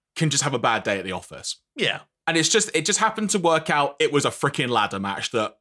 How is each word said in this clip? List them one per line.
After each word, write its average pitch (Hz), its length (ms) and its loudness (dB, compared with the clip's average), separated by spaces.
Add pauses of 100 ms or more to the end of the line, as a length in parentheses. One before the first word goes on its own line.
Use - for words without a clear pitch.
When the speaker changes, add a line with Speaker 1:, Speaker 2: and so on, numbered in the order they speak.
(160)
Speaker 1:
can 156 140 0
just 143 140 0
have 143 100 -2
a 120 60 0
bad 110 240 0
day 101 160 -2
at 90 60 -8
the 92 80 -6
office. - 440 -10 (180)
Speaker 2:
Yeah. 160 260 -2 (260)
Speaker 1:
And 165 100 2
it's 160 120 4
just, 214 240 2
it 156 120 2
just 208 140 0
happened 214 320 0
to 208 80 2
work 160 300 2
out. 147 300 0
It 156 120 2
was 139 140 2
a 120 40 0
freaking 135 400 -2
ladder 104 300 0
match 98 320 -6
that 110 300 -2